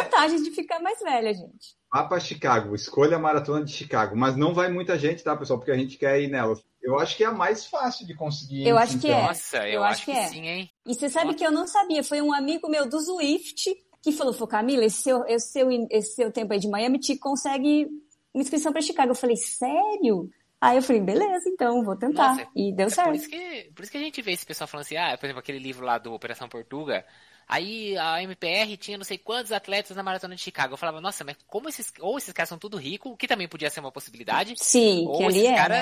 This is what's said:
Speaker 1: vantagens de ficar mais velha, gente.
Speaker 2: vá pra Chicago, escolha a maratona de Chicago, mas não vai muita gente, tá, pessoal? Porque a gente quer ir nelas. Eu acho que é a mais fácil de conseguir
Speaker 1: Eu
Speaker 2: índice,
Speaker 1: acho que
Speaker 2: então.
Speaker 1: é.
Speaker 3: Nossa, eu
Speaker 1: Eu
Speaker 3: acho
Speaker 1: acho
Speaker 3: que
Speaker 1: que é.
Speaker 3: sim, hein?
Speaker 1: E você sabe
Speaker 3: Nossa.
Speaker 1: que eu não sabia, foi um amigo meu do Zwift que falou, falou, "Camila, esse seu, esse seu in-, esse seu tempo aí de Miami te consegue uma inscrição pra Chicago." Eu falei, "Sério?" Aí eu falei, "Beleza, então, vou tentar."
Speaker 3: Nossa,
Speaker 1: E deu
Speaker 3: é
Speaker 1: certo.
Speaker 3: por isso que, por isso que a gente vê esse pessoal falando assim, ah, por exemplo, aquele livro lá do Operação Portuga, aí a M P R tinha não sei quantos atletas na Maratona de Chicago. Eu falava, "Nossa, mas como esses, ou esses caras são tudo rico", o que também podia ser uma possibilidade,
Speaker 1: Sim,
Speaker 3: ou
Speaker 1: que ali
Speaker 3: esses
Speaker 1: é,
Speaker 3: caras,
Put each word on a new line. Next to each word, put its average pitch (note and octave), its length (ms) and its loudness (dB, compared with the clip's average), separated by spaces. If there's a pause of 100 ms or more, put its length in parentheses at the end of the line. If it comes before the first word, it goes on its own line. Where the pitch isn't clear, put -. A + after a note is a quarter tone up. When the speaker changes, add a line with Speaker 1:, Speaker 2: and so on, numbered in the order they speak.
Speaker 1:
vantagens D#4 400 4
de D#4+ 60 -4
ficar E4+ 300 -6
mais F#4+ 200 -4
velha, B3 340 0
gente. - 440 -18 (160)
Speaker 2:
vá C#3 120 2
pra F3+ 140 0
Chicago, A2+ 560 0
escolha D3+ 400 4
a D#3+ 40 2
maratona D3+ 440 0
de D3 80 -8
Chicago, G#2+ 460 -2
mas C3 180 2
não D3+ 180 2
vai F3+ 160 2
muita F3+ 280 0
gente, D#3 260 0
tá, D3+ 140 0
pessoal? B2+ 220 -2
Porque - 120 -2
a C3 60 4
gente C3 200 -2
quer C#3 220 4
ir C#3+ 80 0
nelas. A#2 320 0 (220)
Eu B2+ 180 2
acho D#3+ 160 -2
que G#3+ 80 4
é A3 40 4
a A#3 40 0
mais G3 360 0
fácil B3+ 400 -4
de D#3+ 80 -12
conseguir D3 520 -4
Speaker 1:
Eu A#3 100 8
Speaker 2:
índice, A#3+ 180 4
Speaker 1:
acho B3+ 40 0
que D4+ 80 -2
Speaker 2:
então. C#4+ 120 4
Speaker 1:
é. G#3+ 80 4
Speaker 3:
Nossa, - 300 -4 (100)
eu G#2+ 80 -2
Speaker 1:
Eu G#2 80 2
Speaker 3:
acho G#2 100 4
Speaker 1:
acho - 120 -6
Speaker 3:
que C#4+ 60 -4
Speaker 1:
que C4+ 60 0
é. G3+ 100 0
Speaker 3:
sim, D#3+ 200 -10
hein? F3+ 240 -8 (160)
Speaker 1:
E A#3+ 80 -2
você C#4+ 120 -2
sabe D#4+ 200 0
Speaker 3:
Nossa. E4 100 -2
Speaker 1:
que F4+ 80 0
eu D#4 60 4
não E4 160 2
sabia, F4 360 2
foi D4 180 -2
um D4 120 2
amigo D4 340 -2
meu D4+ 220 2
do D4+ 100 -2
Zwift D#4+ 680 -2 (320)
que D4+ 120 0
falou, C#4+ 200 0
falou, A3+ 140 -6
"Camila, A#3 380 2
esse - 180 2
seu, B3+ 240 2
esse A#3 240 0
seu C4 200 2
in-, A#3 200 0
esse G#3 240 0
seu A3 160 0
tempo G#3+ 220 -4
aí G3+ 60 2
de F#3+ 100 -2
Miami A#3 300 2
te C#4 180 -2
consegue C#4 680 2 (480)
uma B3+ 80 0
inscrição D4 300 0
pra D#4+ 100 0
Chicago." C4+ 300 2
Eu B3 40 2
falei, B3 200 2
"Sério?" C#4+ 960 0 (320)
Aí B3 160 6
eu C4 40 4
falei, B3+ 200 4
"Beleza, F4+ 480 2
então, B3 340 0
vou G3 140 -4
tentar." C#4 380 4
Speaker 3:
Nossa, C4+ 200 -6
Speaker 1:
E G3 180 0
deu F#3+ 140 2
Speaker 3:
é - 20 0
Speaker 1:
certo. F4 180 2
Speaker 3:
por D4+ 80 2
isso D4+ 140 -6
que, E4+ 460 -12
por - 80 -20
isso G3+ 80 -16
que D4 60 -8
a C#4+ 40 -6
gente D4 200 -8
vê G#3 100 -4
esse F3+ 140 -4
pessoal D#3 240 -10
falando D3 160 -12
assim, D3+ 100 -8
ah, D#3 220 -2
por - 80 -8
exemplo, C3+ 140 -6
aquele C3+ 200 -8
livro C3 260 -10
lá A#2+ 120 2
do A#2 160 -8
Operação A#2+ 340 -10
Portuga, A#2+ 580 -6 (420)
aí G3+ 500 -4
a E3 260 -2
M F#3+ 120 -10
P F3 120 -6
R G#3 300 0
tinha G3+ 200 -12
não G3 80 -12
sei F#3+ 120 -8
quantos A3 340 -6
atletas G3 460 -4
na G3 60 -6
Maratona F#3 320 -6
de F3 60 -12
Chicago. C3+ 320 -4
Eu C#3 40 -10
falava, D#3+ 240 -6
"Nossa, F#3 240 -8
mas C#3+ 100 -12 (100)
como B3+ 220 -8
esses, C4+ 320 -10
ou G#3 180 -4
esses - 160 -10
caras E3+ 160 -2
são E3+ 80 -12
tudo G#3 200 -12
rico", E3 320 -10
o A#3 80 -16
que B3+ 100 -6
também F#3 220 -2
podia D3+ 200 -4
ser D#3 120 -10
uma C3+ 100 -10
possibilidade, A#2+ 680 -4
Speaker 1:
Sim, G3+ 500 6
Speaker 3:
ou C#3+ 100 0
Speaker 1:
que - 80 2
ali F#3 140 4
Speaker 3:
esses A#3 120 8
Speaker 1:
é, B3 40 4
Speaker 3:
caras, F#3 260 4